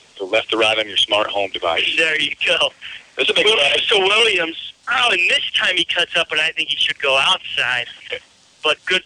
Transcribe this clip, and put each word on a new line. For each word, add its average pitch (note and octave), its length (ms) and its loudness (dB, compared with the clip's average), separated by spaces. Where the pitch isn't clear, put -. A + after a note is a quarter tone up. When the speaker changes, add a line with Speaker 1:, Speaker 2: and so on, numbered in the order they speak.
Speaker 1:
So G2 100 -6
left A2 240 0
to A2 80 0
right A2 200 2
on G#2+ 80 -2
your G2 120 -4
smart G#2 300 2
home G2+ 220 -2
device. F2 460 0
Speaker 2:
There D#3 240 2
you D3 140 -2
go. E3 220 2
Speaker 1:
That's C3+ 140 0
a - 40 -2
big E3 120 2
Speaker 2:
Wil-, - 100 4
Speaker 1:
play. - 300 2
Speaker 2:
so G#3+ 140 4
Williams, F#3+ 760 0
oh, B3 180 2
and F3+ 200 0
this C4 220 0
time G3 260 0
he E3+ 80 0
cuts - 280 -2
up, E3+ 160 0
and D#3 100 -2
I D#3+ 120 0
think D#3+ 160 -4
he D3 80 -6
should D3 240 0
go C3+ 160 2
outside. C3+ 680 0
But D3+ 220 -2
good, F#3 220 0